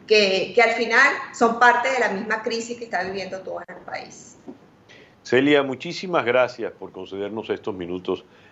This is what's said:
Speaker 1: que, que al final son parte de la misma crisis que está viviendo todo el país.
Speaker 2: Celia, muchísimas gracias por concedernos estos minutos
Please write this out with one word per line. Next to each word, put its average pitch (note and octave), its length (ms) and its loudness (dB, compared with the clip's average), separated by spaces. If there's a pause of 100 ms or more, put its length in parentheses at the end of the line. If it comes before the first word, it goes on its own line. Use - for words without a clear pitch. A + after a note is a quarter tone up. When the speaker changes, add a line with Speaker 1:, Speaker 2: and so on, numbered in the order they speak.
Speaker 1:
que, G3 480 2
que A#3 80 6
al A3+ 120 4
final A#3+ 360 4 (240)
son A#3 240 2
parte A#3+ 340 6
de C4 80 0
la G#3+ 100 2
misma G#3+ 340 -4
crisis A#3 340 -6
que - 60 -14
está F#3+ 200 -6
viviendo F#3+ 360 -8
todo F3 280 -10
el - 160 -18
país. - 540 -16 (840)
Speaker 2:
Celia, C#3 400 4
muchísimas E3 600 -4
gracias A#2+ 500 0
por F#2 180 -16
concedernos G2 580 -8
estos G#2 240 -6
minutos F2+ 500 -6 (280)